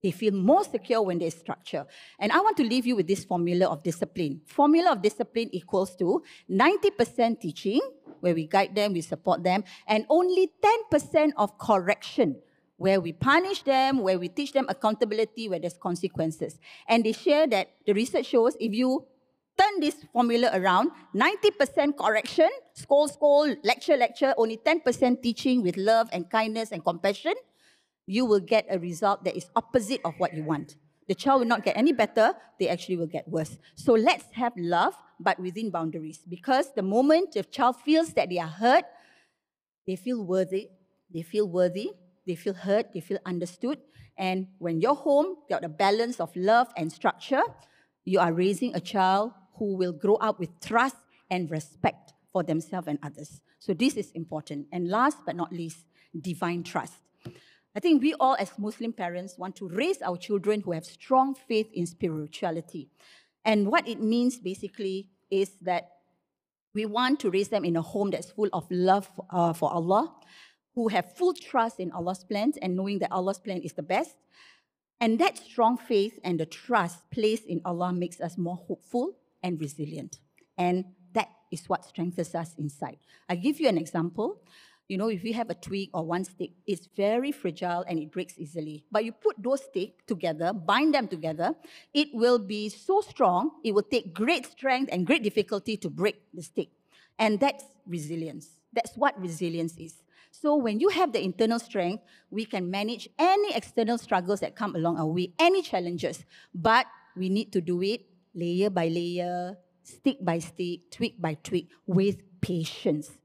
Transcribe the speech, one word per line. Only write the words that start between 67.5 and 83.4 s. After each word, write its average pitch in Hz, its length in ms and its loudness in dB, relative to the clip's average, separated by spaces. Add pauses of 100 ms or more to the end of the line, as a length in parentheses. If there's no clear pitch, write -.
in 170 120 0
a 165 80 -2
home 202 260 -4
that's - 220 -6
full 208 200 -2
of 170 200 -6
love, 185 360 2 (220)
uh, 170 240 2
for 160 180 -2
Allah, 185 400 0 (640)
who 233 140 -2
have 196 280 -2
full 359 180 0
trust 233 460 -4
in 185 120 -8
Allah's 180 320 -6
plans 220 340 -2
and 185 180 -4
knowing 196 220 -4
that 170 140 -2
Allah's 190 280 -2
plan 185 220 -8
is - 120 -10
the 165 100 -8
best. 214 320 -2 (840)
And 226 200 0
that 392 180 2
strong 240 400 0
faith 214 460 -2
and 175 160 -2
the 160 80 -4
trust 185 640 -4
placed 220 340 0
in 170 180 -4
Allah 180 300 -4
makes 175 260 -6
us 170 200 -8
more 175 180 -4
hopeful - 600 -6 (260)
and 175 180 -4
resilient. 147 560 -10 (400)
And 180 280 0 (280)
that - 160 -2 (220)
is - 180 -14
what 185 160 -4
strengthens 175 480 -6
us 165 240 -8
inside. 143 400 -10 (320)
I'll 180 80 -2
give 277 220 -2